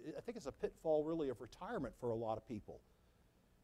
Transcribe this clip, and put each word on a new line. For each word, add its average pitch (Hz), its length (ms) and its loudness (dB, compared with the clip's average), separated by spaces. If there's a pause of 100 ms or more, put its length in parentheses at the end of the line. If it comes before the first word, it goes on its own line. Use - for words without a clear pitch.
(180)
I - 40 -4
think 240 160 -6
it's 156 80 -10
a 127 80 -4
pitfall, 160 500 2
really, 160 240 2
of 123 140 -2
retirement 175 580 -4
for 120 120 2
a 110 40 2
lot 110 220 2
of - 100 -10
people. 104 320 -8 (840)